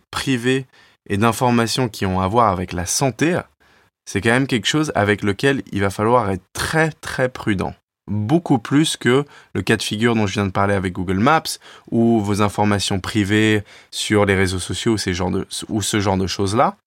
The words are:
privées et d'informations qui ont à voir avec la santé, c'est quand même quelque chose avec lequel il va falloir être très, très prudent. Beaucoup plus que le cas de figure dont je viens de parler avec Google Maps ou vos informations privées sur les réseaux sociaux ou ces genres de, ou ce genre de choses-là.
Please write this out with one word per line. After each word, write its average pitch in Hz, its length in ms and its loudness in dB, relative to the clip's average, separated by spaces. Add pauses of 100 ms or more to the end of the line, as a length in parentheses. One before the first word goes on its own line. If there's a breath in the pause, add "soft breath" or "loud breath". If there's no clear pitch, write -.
(120)
privées 131 540 0 (440 soft breath)
et 101 80 0
d'informations 117 720 2
qui 101 160 -6
ont 92 160 0
à 95 80 0
voir 110 240 4
avec 90 180 -4
la 90 140 -4
santé, 143 520 -2 (680 soft breath)
c'est - 160 -4
quand 113 80 0
même 127 180 2
quelque 127 200 -2
chose 151 280 -2
avec 104 280 2
lequel 123 380 0 (120)
il 98 80 -2
va 98 80 2
falloir 107 420 0
être 95 220 -6
très, 160 380 -2
très - 360 -4
prudent. 101 460 -4 (340)
Beaucoup 117 520 0
plus 147 360 0
que 131 300 0 (280 loud breath)
le 101 80 -2
cas 113 140 2
de 107 80 -2
figure 113 320 0
dont 107 100 2
je 95 100 -4
viens 101 100 2
de 95 60 0
parler 101 220 0
avec 92 200 -2
Google 92 260 -2
Maps 151 240 2 (480 loud breath)
ou 117 300 4
vos 101 200 0
informations 101 600 0
privées 107 600 2 (260 loud breath)
sur 104 360 2
les 98 100 4
réseaux 92 240 0
sociaux 104 340 -2
ou 107 40 2
ces 95 160 -4
genres 90 180 -2
de, 95 140 -4 (220)
ou 110 140 -2
ce 107 180 -2
genre 98 180 2
de 95 100 -2
choses-là. 113 600 0